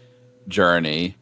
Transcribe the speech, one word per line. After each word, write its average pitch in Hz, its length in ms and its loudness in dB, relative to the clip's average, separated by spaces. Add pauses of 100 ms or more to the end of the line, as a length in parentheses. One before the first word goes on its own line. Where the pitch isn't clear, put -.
(480)
journey. 87 760 0